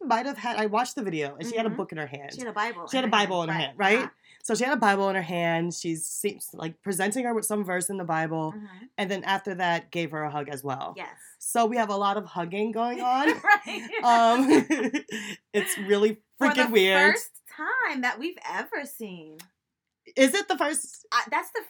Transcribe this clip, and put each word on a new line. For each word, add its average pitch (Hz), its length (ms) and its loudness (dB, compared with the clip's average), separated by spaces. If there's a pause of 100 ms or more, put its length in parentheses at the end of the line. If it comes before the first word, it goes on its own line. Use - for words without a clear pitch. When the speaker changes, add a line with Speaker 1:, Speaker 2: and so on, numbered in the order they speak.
Speaker 1:
might 247 240 0
have 285 120 -6
had, 233 180 -4
I 214 100 2
watched 214 300 -2
the 269 80 -4
video, 151 340 -2
and 170 100 -8
she 226 80 -6
had 226 80 0
a 220 40 -2
Speaker 2:
Mm-hmm. 226 80 -4
Speaker 1:
book 180 160 -6
in 160 60 -8
her 151 100 -6
hand. 139 260 -14
Speaker 2:
She - 60 -12
had 240 80 -8
a 208 40 -8
Bible 208 360 -6
Speaker 1:
She 262 80 -2
had 262 80 2
Speaker 2:
in 214 80 0
Speaker 1:
a 226 40 4
Speaker 2:
her 208 60 4
Speaker 1:
Bible 180 200 0
Speaker 2:
hand. 160 80 -4
Speaker 1:
in 160 40 -2
her 160 60 -2
Speaker 2:
Right. 143 80 -2
Speaker 1:
hand, 135 100 -12
right? 202 280 4
Speaker 2:
Uh-huh. - 80 -14 (280)
Speaker 1:
So 233 140 -2
she 220 80 0
had 269 80 0
a 294 80 2
Bible 196 300 4
in 190 60 0
her 185 60 0
hand. 170 520 0
She 165 220 -4
seems, - 580 -6
like, 165 280 -10
presenting 202 440 -2
her 233 80 -2
with 220 100 -2
some 208 180 -2
verse 180 280 -2
in 196 80 -6
the 180 60 -6
Bible. 160 520 -2
Speaker 2:
Mm-hmm. 208 280 -18 (140)
Speaker 1:
And 196 120 -2
then 190 120 -4
after 196 340 -2
that, 170 360 0
gave 165 200 -4
her 156 120 -6
a 147 60 -6
hug 147 180 -6
as 139 160 -10
well. 139 320 -6
Speaker 2:
Yes. 175 140 -12 (280)
Speaker 1:
So 233 280 0
we 240 100 -2
have 214 140 0
a 202 60 0
lot 202 200 2
of 202 80 -4
hugging 185 480 -4
going 240 280 -2
on. 262 280 2
Speaker 2:
<laughs> - 140 2 (240)
Right. 381 360 -8
Speaker 1:
Um, 240 460 6
<laughs> 277 440 4 (600)
it's 202 260 0
really 202 400 4 (200)
Speaker 2:
For 269 100 4
Speaker 1:
freaking 262 180 4
Speaker 2:
the 226 60 0
Speaker 1:
weird. 190 420 8
Speaker 2:
first - 160 -4 (260)
time 339 460 -2
that 247 160 -2
we've 339 200 -8 (100)
ever 269 380 -6
seen. 165 520 -14 (760)
Speaker 1:
Is 269 180 6
it 403 140 -2
the 359 80 0
first? - 560 -4
Speaker 2:
Uh, 240 60 2 (120)
that's 320 200 -2
the 440 200 -8